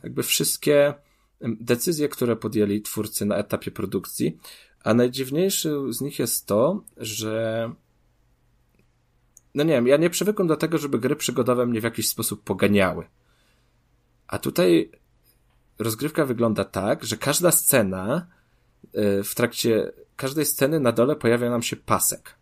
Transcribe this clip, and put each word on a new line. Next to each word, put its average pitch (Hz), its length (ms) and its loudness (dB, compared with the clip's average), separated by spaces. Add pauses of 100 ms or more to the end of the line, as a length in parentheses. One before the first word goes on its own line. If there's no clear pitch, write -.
jakby 131 200 -6
wszystkie, 143 720 2 (460)
em, 113 200 -4
decyzje, 139 480 0
które 117 280 0
podjęli 107 460 0
twórcy - 420 -6
na 104 120 0
etapie 104 340 -4
produkcji. 101 680 -4 (460)
A 110 100 2
najdziwniejsze 135 1000 0
z 117 80 -8
nich 143 180 -6
jest - 280 -4
to, 135 360 2 (140)
że, 113 760 -4 (1800)
no 143 100 0
nie 160 80 2
wiem, 120 140 2
ja 135 100 6
nie 165 140 4
przywykłem 196 380 0
do 156 80 2
tego, 160 220 0
żeby 139 200 -2
gry 131 180 0
przygodowe 123 500 0
mnie 117 140 0
w 107 40 -2
jakiś 113 240 -2
sposób - 360 -4
poganiały. 95 640 2 (1200)
A 104 100 -8
tutaj 170 520 2 (880)
rozgrywka 113 480 -2
wygląda 110 380 0
tak, 101 400 -2
że 110 120 -4
każda 156 360 2
scena, 107 760 2 (680)
e, 101 300 2
w - 120 -8
trakcie 117 580 0 (240)
każdej 143 280 -2
sceny 147 360 0
na 120 120 4
dole 123 240 2
pojawia 120 340 2
nam 120 120 -2
się - 140 -6
pasek. - 640 -2